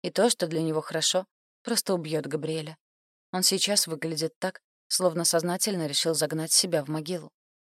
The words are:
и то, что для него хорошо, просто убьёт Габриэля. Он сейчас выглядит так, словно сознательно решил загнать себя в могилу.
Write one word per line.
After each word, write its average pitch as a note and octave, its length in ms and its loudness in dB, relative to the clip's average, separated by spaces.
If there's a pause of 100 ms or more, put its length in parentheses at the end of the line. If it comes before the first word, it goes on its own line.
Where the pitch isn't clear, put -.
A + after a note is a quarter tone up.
и F3 80 -6
то, A3 200 4
что - 160 0
для D#3+ 160 -2
него D#3 180 0
хорошо, E3 460 0 (360)
просто - 320 0
убьёт D#3 320 -2
Габриэля. D#3 520 -6 (540)
Он F#3 100 -2
сейчас G3 460 2
выглядит D#3+ 500 -4
так, - 240 -6 (240)
словно E3+ 380 2
сознательно F3 640 2
решил D#3+ 260 0
загнать D#3 380 0
себя E3 320 2
в C3 40 -8
могилу. D#3 440 -6 (320)